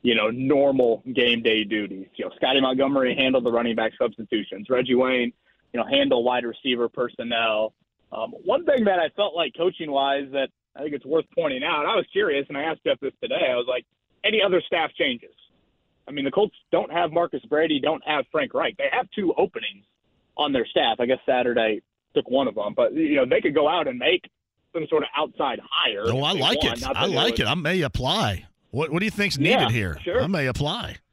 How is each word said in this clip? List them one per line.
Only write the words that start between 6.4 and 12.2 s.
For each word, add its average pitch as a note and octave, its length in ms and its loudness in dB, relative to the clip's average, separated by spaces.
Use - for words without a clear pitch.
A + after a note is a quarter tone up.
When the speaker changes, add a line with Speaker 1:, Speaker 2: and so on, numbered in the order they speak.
Speaker 1:
receiver A#2+ 440 -2
personnel. A2+ 880 -2
Um, A2+ 180 -6
one C4+ 200 0
thing C4+ 200 2
that F#3+ 140 2
I D#3 120 0
felt G3 240 -2
like D#3+ 220 -2
coaching-wise C#3 760 -2
that C3+ 160 -2
I C3+ 80 -12
think D3 120 -6
it's B2+ 100 -10
worth C3+ 300 0
pointing C#3 300 0
out, D3+ 200 0
I G#3 120 2
was F3 160 0
curious, D#3 360 0